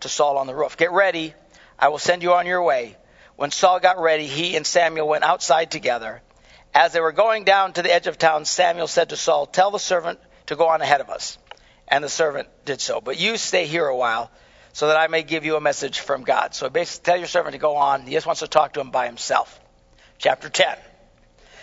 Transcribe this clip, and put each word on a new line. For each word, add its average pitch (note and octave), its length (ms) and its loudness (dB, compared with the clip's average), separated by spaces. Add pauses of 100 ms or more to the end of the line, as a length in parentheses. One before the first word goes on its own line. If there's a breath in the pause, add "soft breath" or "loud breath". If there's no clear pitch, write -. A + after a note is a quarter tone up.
to C#3 80 -10
Saul C#3+ 280 2
on C3+ 80 -2
the C3 100 -8
roof, C#3+ 200 -4
"Get E3+ 160 0
ready, E3+ 420 0 (460 soft breath)
I C3+ 80 4
will D3 120 -2
send F3 220 0
you F3 120 2
on F3 140 2
your F3+ 160 0
way." B2 340 0 (400 soft breath)
When C#3+ 140 -4
Saul F#3 280 2
got F3+ 180 4
ready, D#3+ 300 2
he D#3+ 300 -4
and D3+ 100 -4
Samuel D#3+ 400 0
went D3+ 160 0
outside E3 480 2
together. A#2+ 500 -4 (520 soft breath)
As D#3+ 180 6
they E3 80 -2
were D#3+ 140 0
going G#3+ 320 2
down F#3+ 280 4
to F3 80 -2
the F3 120 2
edge F3 140 2
of D#3+ 100 -4
town, D#3 260 2
Samuel E3+ 440 0
said D#3+ 220 0
to D3+ 60 -10
Saul, D3 300 0
"Tell G3 260 2
the G3+ 80 -4
servant E3+ 400 -4 (280 soft breath)
to D3 100 -6
go E3 100 2
on D#3+ 140 2
ahead C#3+ 180 4
of B2+ 100 -10
us." - 280 -12 (500 loud breath)
And C#3+ 160 0
the C#3 60 -6
servant C#3+ 400 -2 (160)
did C#3 160 -6
so. - 180 -4
"But B2+ 180 -8
you G#3 200 -2
stay F3+ 300 -2
here D#3 200 -2
a C3 80 -2
while A#2 340 -2 (440 soft breath)
so - 140 -2
that D#3 100 4
I D#3+ 100 4
may D#3+ 160 -2
give D3+ 220 -4
you D#3 100 0
a D3+ 60 -2
message C#3+ 380 -2
from C#3 240 -4
God." C3+ 320 -2
So C3+ 140 -6
basically, E3 360 -6
tell F3 120 4
your F3 100 -8
servant D3+ 260 -2
to C#3 60 -12
go D3 180 0
on. C#3 240 2
He C3 140 -6
just D#3 100 -2
wants E3 160 -4
to D#3 80 -8
talk D3+ 240 2
to D3 80 -6
him B2+ 100 -12
by B2+ 140 0
himself. A#2+ 520 -4 (600 soft breath)
Chapter C#3 320 -2
ten. E3 280 0 (840 loud breath)